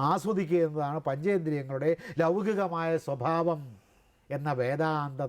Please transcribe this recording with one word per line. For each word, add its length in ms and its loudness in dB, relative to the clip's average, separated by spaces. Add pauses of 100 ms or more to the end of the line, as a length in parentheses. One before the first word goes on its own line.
ആസ്വദിക്കുക 600 2
എന്നതാണ് 320 -2 (100)
പഞ്ചേന്ദ്രിയങ്ങളുടെ 800 0 (300)
ലൗകികമായ 680 2 (160)
സ്വഭാവം 560 0 (680)
എന്ന 200 -4 (120)
വേദാന്ത 680 0